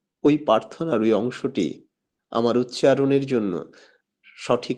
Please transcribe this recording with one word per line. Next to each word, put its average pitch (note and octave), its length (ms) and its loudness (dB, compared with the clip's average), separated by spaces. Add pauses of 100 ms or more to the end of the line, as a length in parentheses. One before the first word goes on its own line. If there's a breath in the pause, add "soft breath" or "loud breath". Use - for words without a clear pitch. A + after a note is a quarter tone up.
(240)
ওই D3 140 4
প্রার্থনার B2+ 640 -2
ওই A2 120 4
অংশটি A2+ 760 -4 (440)
আমার A#2 260 0
উচ্চারণের C#3 680 2
জন্য G#2+ 460 -4 (520 soft breath)
সঠিক - 540 -4